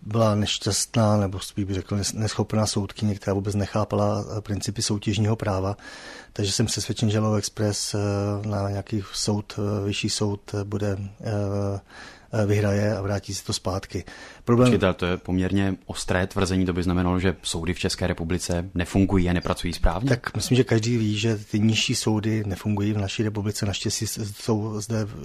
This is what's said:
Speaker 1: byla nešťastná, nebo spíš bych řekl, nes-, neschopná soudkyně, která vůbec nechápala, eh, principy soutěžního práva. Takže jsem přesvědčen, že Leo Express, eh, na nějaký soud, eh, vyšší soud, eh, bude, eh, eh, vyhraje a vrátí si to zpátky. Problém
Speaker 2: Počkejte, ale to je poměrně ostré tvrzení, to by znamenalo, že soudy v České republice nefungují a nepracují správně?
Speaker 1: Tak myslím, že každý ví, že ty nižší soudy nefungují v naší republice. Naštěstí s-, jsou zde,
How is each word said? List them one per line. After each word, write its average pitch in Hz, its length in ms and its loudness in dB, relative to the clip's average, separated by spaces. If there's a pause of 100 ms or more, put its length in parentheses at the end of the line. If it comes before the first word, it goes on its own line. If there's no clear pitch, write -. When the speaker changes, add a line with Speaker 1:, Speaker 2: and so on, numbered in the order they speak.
Speaker 1:
byla 107 340 2
nešťastná, 104 840 2
nebo 98 220 0
spíš - 260 -4
bych 95 100 -2
řekl, 95 200 -4
nes-, 98 240 -2
neschopná 107 460 0
soudkyně, 104 500 -2
která 98 180 -2
vůbec 101 220 0
nechápala, 104 680 0 (120)
eh, 101 40 -6
principy 101 400 -4
soutěžního 107 540 0
práva. 98 420 -2 (560)
Takže 101 180 -2
jsem 117 140 2
přesvědčen, 107 440 -2
že 107 100 2
Leo 107 160 2
Express, - 600 -2
eh, 101 520 -2
na 98 220 0
nějaký 98 340 -4 (100)
soud, - 440 -2
eh, 101 280 -2
vyšší 101 240 -2
soud, 101 300 -2 (140)
eh, 101 100 -4
bude, 101 340 -2 (240)
eh, 101 580 -2 (540)
eh, 110 120 2
vyhraje 104 520 2
a 98 40 -6
vrátí 101 320 -4
si - 120 -8
to 104 80 -2
zpátky. 95 500 -4 (420)
Problém 120 220 6
Speaker 2:
Počkejte, 101 180 6
ale 90 80 6
to - 120 -4
je 90 120 2
poměrně 92 580 2 (100)
ostré 92 420 0
tvrzení, 95 380 2
to 90 80 0
by 87 100 0
znamenalo, 90 360 2
že 87 240 2
soudy 87 300 -2
v - 60 -8
České 92 280 0
republice 87 680 -2
nefungují 92 560 4
a 87 40 4
nepracují 87 400 0
správně? 95 360 2
Speaker 1:
Tak - 260 0
myslím, 120 220 2
že 123 60 6
každý 117 340 2
ví, 107 200 2
že 110 200 0
ty 104 220 -2
nižší 110 360 4
soudy 110 500 0
nefungují 101 480 0
v 107 40 0
naší 101 260 -2
republice. 107 420 -2
Naštěstí 104 420 -2
s-, 104 260 -6
jsou 107 480 -2
zde, 110 260 -2 (180)